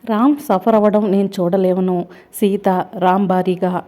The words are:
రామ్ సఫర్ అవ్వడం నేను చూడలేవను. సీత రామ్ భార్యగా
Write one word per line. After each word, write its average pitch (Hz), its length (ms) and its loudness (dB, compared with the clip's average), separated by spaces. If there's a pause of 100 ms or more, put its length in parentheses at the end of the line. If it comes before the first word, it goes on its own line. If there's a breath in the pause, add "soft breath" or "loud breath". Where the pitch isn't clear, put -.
రామ్ 240 320 2
సఫర్ 214 360 0
అవ్వడం 208 360 2
నేను 196 180 0
చూడలేవను. 185 680 0 (380 loud breath)
సీత 202 340 -2 (280)
రామ్ 185 320 2
భార్యగా 185 440 0 (160)